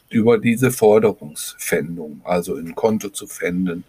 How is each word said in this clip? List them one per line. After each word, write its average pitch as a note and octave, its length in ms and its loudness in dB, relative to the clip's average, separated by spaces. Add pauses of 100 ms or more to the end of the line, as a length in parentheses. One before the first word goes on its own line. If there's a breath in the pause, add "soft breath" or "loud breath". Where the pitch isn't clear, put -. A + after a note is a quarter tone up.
über A2+ 300 4
diese A#2 320 2
Forderungspfändung, E2+ 1500 0
also F2+ 320 -4
in E2 200 -10
Konto A2 340 -2
zu G2+ 180 -14
pfänden, F2+ 600 -4